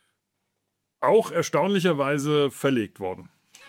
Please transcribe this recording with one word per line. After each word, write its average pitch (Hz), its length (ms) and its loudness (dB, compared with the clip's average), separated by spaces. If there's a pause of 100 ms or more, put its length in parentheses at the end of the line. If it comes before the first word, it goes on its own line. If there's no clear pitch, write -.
(1000)
auch 190 300 4
erstaunlicherweise 151 1200 0
verlegt 123 500 -2
worden. 92 280 -8 (400)